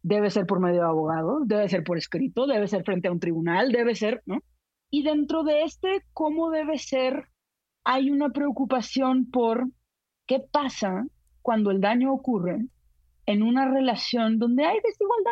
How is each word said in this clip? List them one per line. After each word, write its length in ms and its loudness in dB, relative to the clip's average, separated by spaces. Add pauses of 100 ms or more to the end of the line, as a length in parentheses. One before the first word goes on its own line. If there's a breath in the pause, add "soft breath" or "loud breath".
¿Debe 300 0
ser 140 0
por 140 0
medio 220 2
de 60 2
abogados? 600 -2
¿Debe 220 0
ser 140 -2
por 140 -2
escrito? 500 -4
¿Debe 200 0
ser 160 -2
frente 240 -2
a 40 0
un 80 -2
tribunal? 520 0
¿Debe 240 0
ser, 300 -2
no? 140 -6 (500)
Y 140 -2
dentro 400 0
de 200 2
este 400 -4 (100)
cómo 360 -2
debe 280 -2
ser, 480 -2 (600)
hay 260 2
una 180 2
preocupación 1000 0
por 360 2 (600)
qué 120 2
pasa 680 -2 (360)
cuando 300 2
el 100 2
daño 320 2
ocurre 460 -2 (680)
en 180 2
una 260 2
relación 680 0
donde 260 2
hay 180 2
desigualdad 480 0